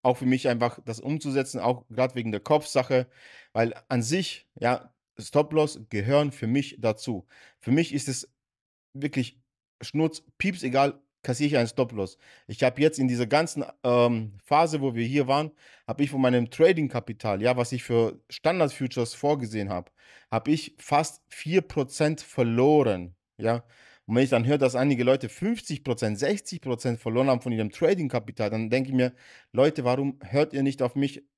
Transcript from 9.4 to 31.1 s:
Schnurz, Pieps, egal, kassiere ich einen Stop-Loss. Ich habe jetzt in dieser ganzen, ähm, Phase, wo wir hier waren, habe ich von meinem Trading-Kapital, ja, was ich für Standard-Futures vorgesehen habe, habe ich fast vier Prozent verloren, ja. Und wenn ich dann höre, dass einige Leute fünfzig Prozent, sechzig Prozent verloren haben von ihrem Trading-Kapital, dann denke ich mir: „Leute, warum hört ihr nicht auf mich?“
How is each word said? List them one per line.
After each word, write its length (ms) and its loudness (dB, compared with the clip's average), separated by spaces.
Schnurz, 400 -2
Pieps, 240 -2
egal, 380 0
kassiere 260 -2
ich 100 0
einen 100 2
Stop-Loss. 480 -4
Ich 160 -6
habe 180 0
jetzt 180 2
in 80 2
dieser 200 0
ganzen, 380 0
ähm, 580 2
Phase, 380 2
wo 140 -2
wir 120 -2
hier 200 0
waren, 240 0
habe 160 -4
ich 80 0
von 100 -2
meinem 300 4
Trading-Kapital, 920 0
ja, 140 2
was 160 -2
ich 100 -6
für 360 2
Standard-Futures 840 -2
vorgesehen 540 -2
habe, 220 -6
habe 200 -2
ich 280 0
fast 500 -2
vier 340 -2
Prozent 580 -2
verloren, 920 2
ja. 260 -2
Und 100 0
wenn 80 6
ich 60 -2
dann 160 2
höre, 120 2
dass 160 2
einige 300 2
Leute 240 2
fünfzig 560 -6
Prozent, 340 -2
sechzig 440 -4
Prozent 360 -4
verloren 300 0
haben 140 2
von 100 -4
ihrem 180 -2
Trading-Kapital, 800 -2
dann 180 -4
denke 200 0
ich 60 -4
mir: 180 4
„Leute, 320 2
warum 380 0
hört 300 0
ihr 120 -2
nicht 180 0
auf 140 -2
mich?“ 260 -2